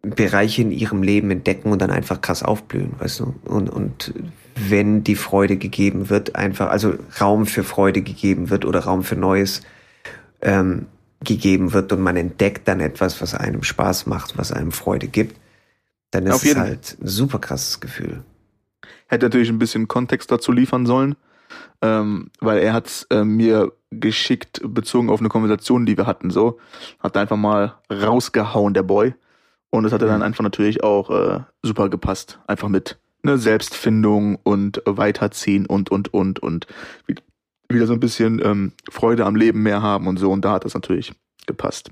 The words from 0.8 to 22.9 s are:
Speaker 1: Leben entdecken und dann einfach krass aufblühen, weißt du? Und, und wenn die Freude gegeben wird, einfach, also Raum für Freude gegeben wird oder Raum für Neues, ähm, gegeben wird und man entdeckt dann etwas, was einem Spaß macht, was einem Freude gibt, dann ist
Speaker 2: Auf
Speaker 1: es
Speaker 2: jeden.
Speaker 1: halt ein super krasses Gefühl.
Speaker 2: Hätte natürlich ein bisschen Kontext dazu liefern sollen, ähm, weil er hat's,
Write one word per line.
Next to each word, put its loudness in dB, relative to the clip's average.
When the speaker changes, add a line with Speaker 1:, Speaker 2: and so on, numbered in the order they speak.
Speaker 1:
Leben 2
entdecken -2
und 2
dann 2
einfach -4
krass -4
aufblühen, -4
weißt -8
du? -6
Und, -2
und -8
wenn 2
die 2
Freude 2
gegeben -2
wird, 0
einfach, -2
also 2
Raum 4
für -2
Freude 2
gegeben -2
wird 0
oder 0
Raum 0
für -4
Neues, 0
ähm, 0
gegeben 2
wird 0
und 0
man 2
entdeckt -2
dann 0
etwas, -2
was -6
einem -4
Spaß -2
macht, -6
was -6
einem -4
Freude -4
gibt, -2
dann -2
ist 2
Speaker 2:
Auf 2
Speaker 1:
es 2
Speaker 2:
jeden. 4
Speaker 1:
halt -6
ein -10
super -2
krasses -6
Gefühl. -10
Speaker 2:
Hätte 0
natürlich 2
ein 0
bisschen 0
Kontext -4
dazu 0
liefern 2
sollen, 2
ähm, -2
weil 2
er 2
hat's, -4